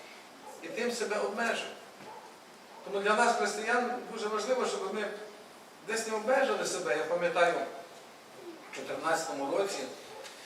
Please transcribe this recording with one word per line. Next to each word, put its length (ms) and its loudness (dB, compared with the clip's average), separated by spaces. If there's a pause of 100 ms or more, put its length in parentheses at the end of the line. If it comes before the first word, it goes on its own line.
(640)
І 60 -8
тим 240 0
себе 260 0
обмежив. 500 0 (1160)
Тому 200 0
для 100 6
нас, 220 6
християн, 560 2 (200)
дуже 160 -4
важливо, 380 2
щоб 280 -2
ми 120 -2 (800)
десь 200 -2
не 100 0
обмежили 500 4
себе. 300 0
Я 80 0
пам'ятаю, 500 4 (1200)
в 40 -10
чотирнадцятому 800 0
році 220 2 (680)